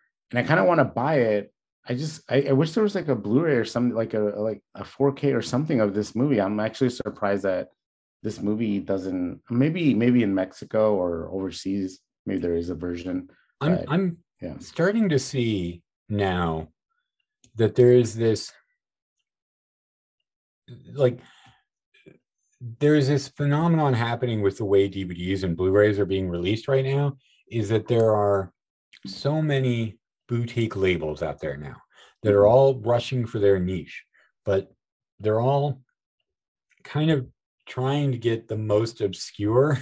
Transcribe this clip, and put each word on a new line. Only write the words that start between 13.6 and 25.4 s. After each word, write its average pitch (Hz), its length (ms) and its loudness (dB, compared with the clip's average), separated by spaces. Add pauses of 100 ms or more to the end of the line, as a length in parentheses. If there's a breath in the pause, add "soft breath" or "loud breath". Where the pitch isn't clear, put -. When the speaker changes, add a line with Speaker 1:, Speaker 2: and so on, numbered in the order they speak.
Speaker 2:
I'm, 165 140 2
Speaker 1:
but, - 120 -6
Speaker 2:
I'm 185 300 -2 (240)
Speaker 1:
yeah. 82 160 -10
Speaker 2:
starting 208 520 0
to 143 80 2
see 104 640 -2 (260)
now 90 600 -2 (880)
that 110 180 2
there 123 180 8
is 117 220 4
this, 113 380 -2 (2500)
like, 123 260 2 (1600 soft breath)
there 147 160 4
is 139 140 4
this 143 200 0
phenomenon 147 640 2
happening 117 480 -2
with 98 160 0
the 110 80 -4
way 98 200 4
D 98 180 -6
V 90 100 -8
Ds 90 280 -2